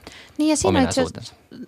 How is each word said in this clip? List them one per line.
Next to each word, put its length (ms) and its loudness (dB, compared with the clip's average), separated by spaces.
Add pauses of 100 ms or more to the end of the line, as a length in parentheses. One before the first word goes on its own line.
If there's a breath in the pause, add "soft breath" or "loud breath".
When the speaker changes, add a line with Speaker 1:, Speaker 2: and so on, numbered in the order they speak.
(380 loud breath)
Speaker 1:
Niin 120 2
ja 60 4
siinä 260 2
itse 200 0
asiassa 300 -6
Speaker 2:
ominaisuutensa. 360 -20